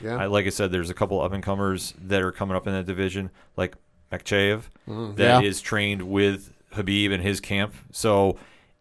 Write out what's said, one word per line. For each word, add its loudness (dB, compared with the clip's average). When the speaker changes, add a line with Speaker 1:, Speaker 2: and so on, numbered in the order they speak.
Speaker 1:
yeah. -6
Speaker 2:
I, -4
like 2
I 0
said, -2
there's -2
a -8
couple -2
up-and-comers -2
that 0
are 0
coming -4
up -4
in -2
that -4
division, -4
like -4
Makhachev, 0
Speaker 1:
Mm, -8
Speaker 2:
that 6
Speaker 1:
yeah. 0
Speaker 2:
is -4
trained -2
with 2
Khabib 2
in 0
his 0
camp. -2
So 4